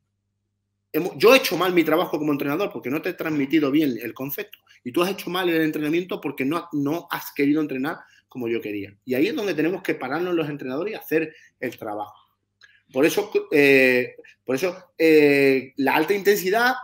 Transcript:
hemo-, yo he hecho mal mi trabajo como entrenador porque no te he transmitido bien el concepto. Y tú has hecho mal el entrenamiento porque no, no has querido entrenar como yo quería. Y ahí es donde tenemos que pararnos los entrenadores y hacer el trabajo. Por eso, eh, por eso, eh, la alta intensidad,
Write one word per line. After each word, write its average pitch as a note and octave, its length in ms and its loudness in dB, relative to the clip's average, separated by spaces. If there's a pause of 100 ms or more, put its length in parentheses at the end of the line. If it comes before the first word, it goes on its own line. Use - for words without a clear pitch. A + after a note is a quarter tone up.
(920)
hemo-, D#3+ 260 -4
yo G#3+ 160 8
he C4 40 8
hecho A3 180 -4
mal F3+ 160 0
mi F3 100 4
trabajo D#3 380 0
como D3+ 100 -2
entrenador D3 420 -2
porque A#2+ 180 -8
no D3+ 120 -4
te F#3 60 -4
he F3 60 -6
transmitido D3 580 0
bien C#3 280 2
el - 140 -10
concepto. D3 440 -12 (260)
Y B2 80 -10
tú F3 100 2
has F#3 80 0
hecho - 200 -8
mal F3+ 180 -2
el D#3+ 140 2
entrenamiento D#3 580 -4
porque C#3 240 -6
no, D#3+ 280 -4
no D3 380 -4
has - 240 -8
querido D3 260 0
entrenar D3 360 -6 (320)
como B2 180 -8
yo A2+ 140 -4
quería. G#2 440 -10
Y B2+ 100 -4
ahí C#3 120 2
es A3 80 -2
donde G#3 200 -4
tenemos D#3 280 -2
que D#3 140 -4
pararnos D#3 360 -4
los D#3+ 160 -2
entrenadores D3 440 -6
y - 20 -10
hacer D#3 400 -4 (240)
el B2 180 -8
trabajo. G#2 460 -10 (680)
Por C3 120 2
eso, - 280 0 (180)
eh, C3 640 4 (300)
por B2+ 100 -4
eso, F3+ 420 -6
eh, C#3+ 840 4
la C3+ 180 2
alta D#3 180 2
intensidad, G3+ 680 0